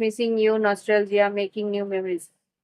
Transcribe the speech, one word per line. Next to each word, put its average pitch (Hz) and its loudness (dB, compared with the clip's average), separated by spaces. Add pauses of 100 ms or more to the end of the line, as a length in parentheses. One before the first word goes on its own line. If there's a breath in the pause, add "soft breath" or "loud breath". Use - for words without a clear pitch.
missing 226 -2 (100)
you, 220 4 (120)
nostalgia, 202 2 (140)
making 208 -4
new 202 -4
memories। 185 -4 (380)